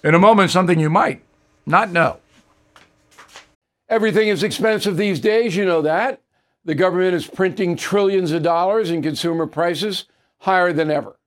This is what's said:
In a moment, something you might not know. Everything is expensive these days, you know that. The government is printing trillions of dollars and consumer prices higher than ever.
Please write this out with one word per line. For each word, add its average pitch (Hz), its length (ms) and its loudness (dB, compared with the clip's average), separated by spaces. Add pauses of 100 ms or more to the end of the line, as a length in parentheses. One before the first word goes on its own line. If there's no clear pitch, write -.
In 151 100 4
a 170 40 4
moment, 202 320 4
something 180 280 2
you 156 120 0
might 185 320 -2 (420)
not 185 260 0
know. 165 280 0 (1700)
Everything 220 400 2
is 185 140 0
expensive 214 560 -2
these 196 200 0
days, 214 380 0
you 202 80 0
know 170 160 2
that. 170 400 -2 (420)
The 160 120 -4
government 185 400 0
is 165 120 -4
printing 185 480 -2
trillions 190 580 0
of 165 100 -2
dollars 175 480 0
and 165 120 -2
consumer 160 440 -4
prices 170 580 -4 (360)
higher 180 340 0
than 156 160 -2
ever. 120 260 -4 (100)